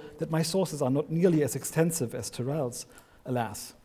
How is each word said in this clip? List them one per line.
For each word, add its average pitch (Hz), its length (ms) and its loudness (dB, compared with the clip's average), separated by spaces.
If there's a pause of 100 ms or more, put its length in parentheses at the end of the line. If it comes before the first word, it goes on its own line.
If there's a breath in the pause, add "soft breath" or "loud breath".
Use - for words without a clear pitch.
(200 loud breath)
that 160 120 -4
my 160 120 2
sources 180 380 0
are 131 80 4
not 139 200 2
nearly 165 340 4
as 131 120 0
extensive 160 600 0
as 113 140 -6
Terrell's, 131 560 -4 (400 loud breath)
alas. 117 480 -4 (120)